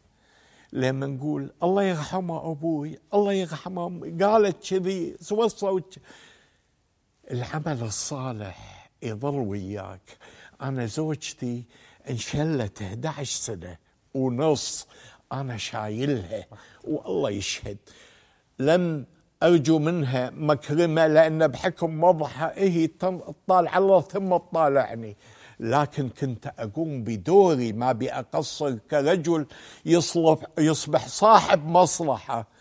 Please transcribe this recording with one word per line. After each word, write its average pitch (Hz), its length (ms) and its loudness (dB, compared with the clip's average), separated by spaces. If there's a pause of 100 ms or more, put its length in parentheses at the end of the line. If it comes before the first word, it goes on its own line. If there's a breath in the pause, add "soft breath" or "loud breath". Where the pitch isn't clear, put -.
(720 soft breath)
لما 135 340 -2
نقول: 143 460 -6 (100)
"الله 190 200 2
يرحمه 170 680 -4
أبوي، 156 480 -4 (160)
الله 202 180 2
يرحمه 180 540 -6
أمي، 170 380 -4
قالت 202 500 2
كذي، 185 360 -2
توصوا 202 720 -2
ك-". - 180 -18 (1300 soft breath)
العمل 139 520 -6
الصالح 110 1080 -10 (120)
يظل 117 320 -4
وياك. 98 840 -8 (440 loud breath)
أنا 131 240 -4
زوجتي 123 800 -6 (460 soft breath)
انشلت 135 720 -4
أحد 104 240 -8
عشر 147 180 -8
سنة 90 520 -10 (380)
ونص، 131 720 -2 (460 loud breath)
أنا 131 240 -8
شايلها، 107 880 -6 (380 loud breath)
والله 156 460 -2
يشهد، 101 480 -8 (800 soft breath)
لم 160 480 2 (360)
أرجو 160 360 4
منها 139 520 -2
مكرمة، 156 760 2
لأن 160 420 6
بحكم 160 560 -2
وضعها 156 500 2
هي 170 320 2
تن-، 180 340 -4 (260)
تطالع 180 320 4
الله 190 220 6
ثم 185 360 -2
تطالعني. 120 800 0 (440 loud breath)
لكن 135 480 0
كنت 123 500 -8
أقوم 131 460 -6
بدوري، 127 680 4
ما 123 200 0
بي 127 200 -4
أقصر 131 600 -4 (180)
كرجل 156 560 2 (400 loud breath)
يصلح-، 165 600 4 (120)
يصبح 151 500 2
صاحب 196 580 6
مصلحة. 151 840 2 (120)